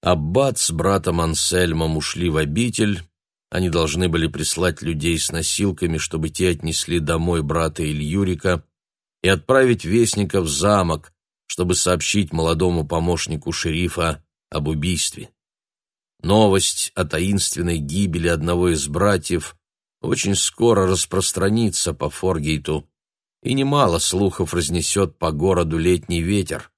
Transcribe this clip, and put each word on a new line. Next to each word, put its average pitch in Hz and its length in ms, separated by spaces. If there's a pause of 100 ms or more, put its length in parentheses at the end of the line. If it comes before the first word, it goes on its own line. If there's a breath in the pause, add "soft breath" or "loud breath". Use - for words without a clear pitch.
Аббат 90 560
с - 140
братом 85 500
Ансельмом 80 720
ушли 85 340
в 78 60
обитель. 98 680 (460)
Они 90 200
должны 82 400
были 80 180
прислать 76 540
людей 82 360
с - 140
носилками, 85 680
чтобы 80 300
те 90 220
отнесли 82 500
домой 82 440
брата 78 460
Ильюрика, 85 760 (580)
и 90 60
отправить 123 560
вестника 101 560
в 82 80
замок, 85 640 (340)
чтобы 90 280
сообщить 90 580
молодому 82 520
помощнику 82 680
шерифа 82 680 (280)
об 76 180
убийстве. 78 600 (920)
Новость 98 720
о 87 120
таинственной 85 720
гибели 82 500
одного 87 460
из 71 160
братьев 87 680 (460)
очень - 340
скоро 101 520
распространится 95 1040
по 76 160
Форгейту, 78 760 (580)
и 120 100
немало 135 460
слухов 92 540
разнесет 85 640
по 82 140
городу 82 460
летний 85 440
ветер. 90 560